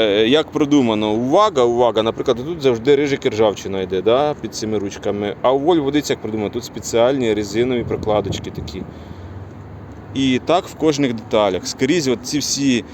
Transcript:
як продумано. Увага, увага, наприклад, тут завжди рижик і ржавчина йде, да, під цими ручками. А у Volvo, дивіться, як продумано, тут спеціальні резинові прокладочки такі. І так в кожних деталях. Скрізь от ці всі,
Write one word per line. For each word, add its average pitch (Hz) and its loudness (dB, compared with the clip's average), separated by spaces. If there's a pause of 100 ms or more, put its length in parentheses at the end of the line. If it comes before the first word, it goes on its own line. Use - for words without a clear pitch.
(100)
як 117 4
продумано. 127 2
Увага, 139 2
увага, 120 4
наприклад, 117 0
тут 151 -8
завжди 127 4
рижик 139 0
і - 2
ржавчина 104 0
йде, 92 -2
да, 135 2
під 113 -10
цими 107 -4
ручками. 101 -4
А 123 4
у 139 2
Volvo, 151 2
дивіться, 143 0
як - -6
продумано, 107 -4
тут 120 -6
спеціальні 120 0
резинові 110 -2
прокладочки 104 -2
такі. - -10 (1300)
І 131 2
так 180 2
в - -14
кожних 143 0
деталях. 104 0
Скрізь 139 0
от 117 -2
ці 151 -4
всі, 131 0